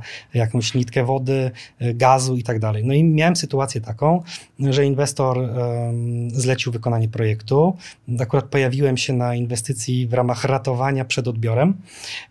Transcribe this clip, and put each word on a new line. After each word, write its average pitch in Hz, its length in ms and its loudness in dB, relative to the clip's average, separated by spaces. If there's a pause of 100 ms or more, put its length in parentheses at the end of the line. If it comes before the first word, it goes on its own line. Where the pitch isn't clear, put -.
(340)
jakąś 113 400 0
nitkę 123 300 0
wody, 131 480 0 (280)
e, 120 140 -2
gazu 127 420 4
i 120 80 -2
tak 113 160 0
dalej. 107 260 0
No 135 80 2
i 151 100 6
miałem 165 320 4
sytuację 135 460 -2
taką, 147 420 0 (360)
że 139 260 2
inwestor, 135 540 0
em, 120 920 -2
zlecił 127 400 -2
wykonanie 113 380 0
projektu. 117 680 2 (420)
Akurat 135 260 0
pojawiłem 131 520 2
się - 160 -2
na 120 220 0
inwestycji 123 720 -2
w 117 60 -2
ramach 123 300 0
ratowania 131 600 0
przed 117 220 -4
odbiorem. 120 500 2 (540)